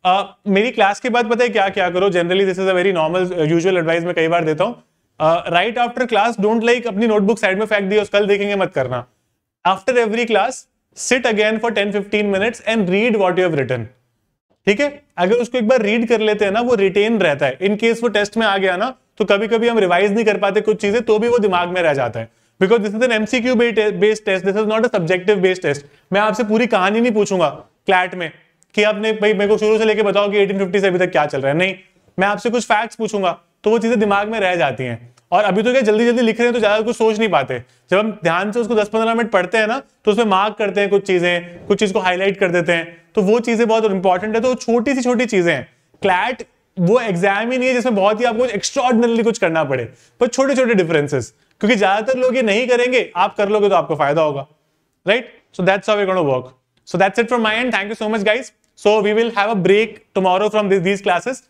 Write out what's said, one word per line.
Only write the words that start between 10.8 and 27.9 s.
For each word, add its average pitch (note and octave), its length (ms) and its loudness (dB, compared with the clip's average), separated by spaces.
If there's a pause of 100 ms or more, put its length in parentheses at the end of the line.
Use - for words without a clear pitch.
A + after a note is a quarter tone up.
sit B3+ 360 -2
again G#3+ 280 0
for A#3 100 -2
ten G#3 220 -2
fifteen G#3 440 -2
minutes A3 320 -4
and A3 200 0
read G#3 300 0
what F3+ 160 0
you F#3 140 2
have D#3+ 80 -2
written। B2 280 -4 (840)
ठीक G#3 140 0
है, C#4+ 220 -4 (140)
अगर F#3 180 2
उसको A#3+ 240 -2
एक G#3+ 100 0
बार B3+ 140 2
रीड A3+ 260 0
कर A3+ 120 2
लेते G#3+ 240 0
हैं G3 80 0
ना, A3 80 0
वो A#3+ 140 0
रिटेन G3+ 460 2
रहता D3 260 2
है। C3 120 -4
In G3 180 0
case A3+ 260 0
वो A#3+ 60 0
टेस्ट G#3 280 0
में A3+ 100 0
आ G3 120 0
गया F#3+ 180 0
ना, A#3+ 180 -4 (220)
तो G#3 80 -2
कभी-कभी G#3+ 440 2
हम A#3 100 2
रिवाइज F#3+ 340 2
नहीं A3+ 120 0
कर G#3+ 140 2
पाते G3+ 220 0
कुछ G#3 200 -2
चीजें, G#3 220 0
तो A3 160 2
भी A3+ 100 0
वो A#3+ 100 2
दिमाग F3+ 300 0
में F3+ 140 -2
रह D#3 120 2
जाता A#2+ 260 -4
है। - 200 -16 (240)
because G3+ 240 2
this G#3+ 140 -6
is B3+ 80 2
an A3+ 100 0
M G#3+ 80 -2
C A#3+ 200 -2
Q B3+ 80 2
ba-, A#3 220 2
based G#3 520 0
test, F#3 160 -2
this G3 120 0
is G#3+ 160 0
not A3 120 0
a A#3+ 100 -2
subjective F#3 420 0
based F#3 260 0
test। C#3+ 160 -2 (340)
मैं G3 80 2
आपसे G#3+ 240 0
पूरी A3 220 2
कहानी G3+ 340 0
नहीं A#3+ 120 0
पूछूंगा F#3+ 360 0 (380)
क्लैट F#3 280 2